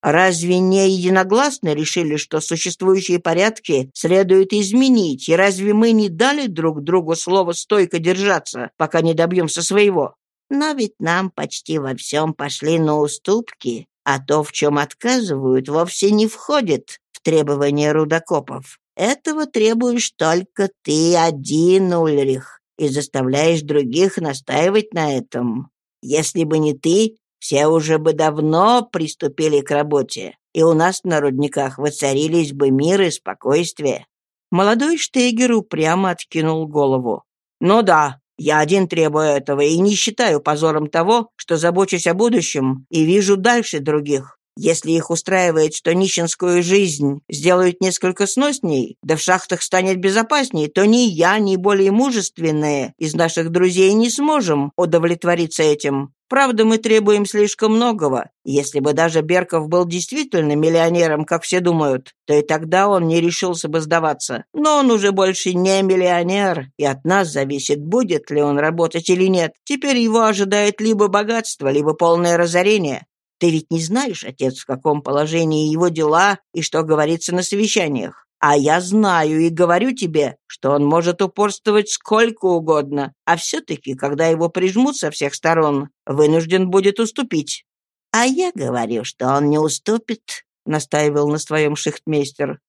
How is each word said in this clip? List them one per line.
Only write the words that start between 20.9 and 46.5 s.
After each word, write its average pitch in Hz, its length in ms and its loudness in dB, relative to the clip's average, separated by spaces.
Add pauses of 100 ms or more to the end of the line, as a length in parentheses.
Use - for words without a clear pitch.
один, 165 760 2
Ульрих, 143 680 -2 (180)
и 151 120 -2
заставляешь 143 720 0
других 147 560 0
настаивать 170 760 -2
на 151 220 -2
этом. 123 540 -6 (320)
Если 156 420 -2
бы 156 140 0
не 151 160 0
ты, 196 440 0 (220)
все 147 280 0
уже 160 300 2
бы 156 160 2
давно 160 760 2
приступили 156 680 -2
к 135 100 -8
работе, 143 680 -2 (160)
и 160 100 2
у 165 100 6
нас 170 300 0
на 165 160 0
рудниках 143 580 -2
воцарились 147 760 -2
бы 139 180 2
мир 160 300 2
и 175 100 0
спокойствие». 143 920 -4 (460)
Молодой 226 460 2
Штейгер 247 560 0
упрямо 180 560 0
откинул 160 580 -4
голову. 135 560 -2 (380)
«Ну 214 220 4
да, 156 360 2 (180)
я 151 220 2
один 180 280 2
требую 156 380 0
этого 143 360 0
и 156 160 2
не 202 180 2
считаю 202 460 0
позором 151 460 0
того, 208 480 0
что - 220 -4
забочусь 175 500 0
о 170 80 2
будущем 160 760 0
и 156 160 2
вижу 190 320 2
дальше 220 420 0
других. 143 600 -4 (180)
Если 160 340 -2
их 165 180 0
устраивает, 165 640 0
что - 200 -2
нищенскую 180 680 0